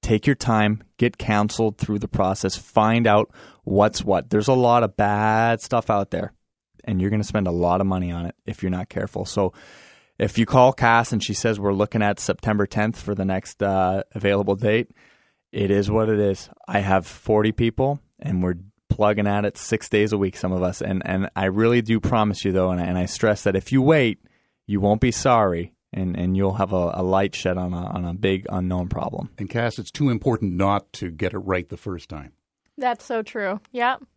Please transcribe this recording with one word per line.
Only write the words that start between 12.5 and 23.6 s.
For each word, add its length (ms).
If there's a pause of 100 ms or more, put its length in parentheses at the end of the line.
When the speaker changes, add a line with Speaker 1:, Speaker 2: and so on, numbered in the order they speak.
Speaker 1:
tenth 340
for 140
the 100
next, 380
uh, 400 (120)
available 420
date," 340 (600)
it 180
is 200
what 200
it 100
is. 300 (180)
I 120
have 260
forty 460
people, 460 (200)
and 240
we're 160 (320)
plugging 360
at 180
it 120
six 320
days 240
a 60
week, 180
some 160
of 100
us. 180
And, 240
and 300
I 120
really 360
do 160
promise 460
you, 80
though, 180
and 100
I, 40
and 140
I 80
stress 360
that 140
if 160